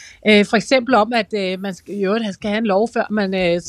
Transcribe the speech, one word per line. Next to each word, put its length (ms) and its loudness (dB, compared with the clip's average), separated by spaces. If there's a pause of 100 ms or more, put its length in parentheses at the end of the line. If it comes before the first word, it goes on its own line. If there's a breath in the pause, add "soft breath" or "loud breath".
(280 loud breath)
Øh, 160 6
for 120 0
eksempel 380 0
om, 180 2
at, 140 -2 (100)
øh, 240 -4
man 140 -8
skal, 200 -14
i 100 -4
øvrigt 300 -2
skal 160 -8
have 80 -2
en 80 -2
lov, 280 2
før 160 -2
man, 240 -2
øh, 340 0